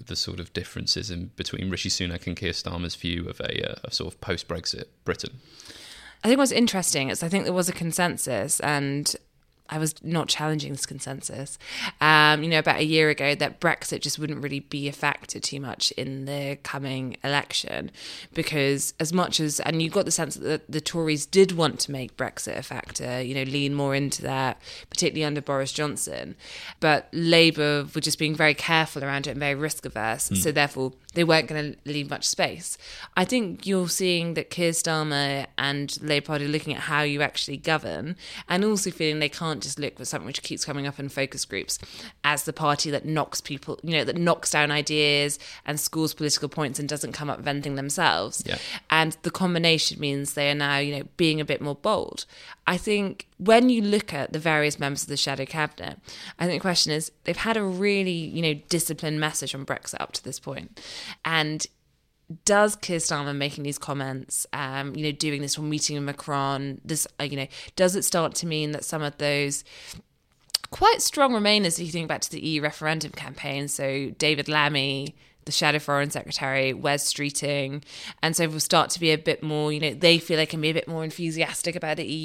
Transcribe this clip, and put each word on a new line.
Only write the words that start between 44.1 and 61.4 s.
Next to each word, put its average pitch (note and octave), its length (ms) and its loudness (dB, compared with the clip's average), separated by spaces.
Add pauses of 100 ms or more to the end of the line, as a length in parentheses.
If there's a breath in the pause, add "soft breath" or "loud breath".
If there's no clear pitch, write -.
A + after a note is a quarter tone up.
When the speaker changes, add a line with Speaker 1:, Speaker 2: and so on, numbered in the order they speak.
Speaker 2:
knocks E3+ 340 2
down D3+ 200 4
ideas D3 680 2 (280 loud breath)
and D3 140 -2
scores D#3+ 340 0
political D3 340 0
points D3+ 300 -4
and C#3+ 100 -4
doesn't D3 240 -4
come D3 180 -6
up - 80 -4
with C#3+ 100 -8
anything C#3+ 260 -2
themselves. C3+ 720 0
Speaker 1:
Yeah. - 120 -2 (320 loud breath)
Speaker 2:
And D#3+ 320 6
the E3+ 80 -2
combination E3+ 680 4
means C#3+ 360 -2
they C#3+ 160 2
are C#3+ 40 2
now, C#3+ 240 0
you C#3+ 180 -2
know, C#3 80 -8 (120)
being D#3 240 4
a D3+ 40 -2
bit D3 160 -2
more C#3+ 140 -4
bold. - 520 -2 (400 loud breath)
I F3+ 100 2
think G3+ 500 0 (120)
when A#3 320 8
you A#3 100 4
look G#3 320 2
at C#3 200 -4
the D#3 60 0
various D3+ 400 2
members C#3 240 -2
of - 60 -8
the C#3+ 80 -4
shadow C3+ 300 -2
cabinet, D3+ 520 -6 (400 loud breath)
I E3+ 80 0
think F3 140 0
the - 20 -8
question E3+ 300 2
is, D#3 180 -2 (140)
they've F3 120 0
had A3+ 200 0
a G#3 80 0
really, F#3+ 480 2
you E3 300 -4
know, D#3 120 4 (140)
disciplined D#3 500 0
message D3+ 360 -2
on C3+ 100 -8
Brexit - 360 -6
up - 120 -8
to - 100 -6
this C3 160 -10
point. - 420 -12 (440 loud breath)
And D#3 420 0 (800)